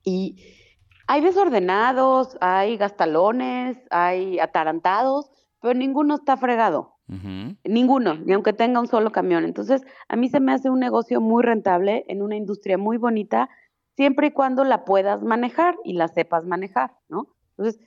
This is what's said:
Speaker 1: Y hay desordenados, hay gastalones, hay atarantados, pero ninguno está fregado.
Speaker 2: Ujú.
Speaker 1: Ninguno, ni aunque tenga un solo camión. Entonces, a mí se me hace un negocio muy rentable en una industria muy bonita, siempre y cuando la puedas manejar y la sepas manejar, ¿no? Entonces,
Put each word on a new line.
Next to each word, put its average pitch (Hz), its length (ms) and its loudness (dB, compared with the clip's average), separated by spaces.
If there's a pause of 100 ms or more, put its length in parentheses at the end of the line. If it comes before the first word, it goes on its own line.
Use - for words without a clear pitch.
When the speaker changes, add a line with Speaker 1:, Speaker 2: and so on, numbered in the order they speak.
Speaker 1:
Y 190 320 -4 (720)
hay 285 140 2
desordenados, 262 1200 2
hay 190 360 2
gastalones, 226 1000 0 (120)
hay 180 500 0
atarantados, 185 920 0 (280)
pero 240 140 0
ninguno 269 420 0
está 269 220 0
fregado. 226 580 0 (120)
Speaker 2:
Ujú. 95 560 -10
Speaker 1:
Ninguno, 240 520 2
ni 160 180 -2
aunque 208 200 0
tenga 240 260 0
un 233 80 -2
solo 220 240 0
camión. 180 320 0
Entonces, 208 380 -2 (260)
a - 80 -6
mí 240 140 0
se 277 100 0
me 262 140 2
hace 262 160 -2
un 254 100 0
negocio 240 400 0
muy 226 240 2
rentable 202 640 0
en 196 140 -6
una 208 140 -4
industria 196 420 -4
muy 214 200 -2
bonita, 226 520 -2 (460)
siempre 277 320 2
y - 40 0
cuando 262 320 0
la 254 220 0
puedas 196 360 2
manejar 247 600 0
y 190 100 -8
la 170 140 0
sepas 165 380 -2
manejar, 190 460 -4 (180)
¿no? 202 180 -8 (300)
Entonces, 220 300 -6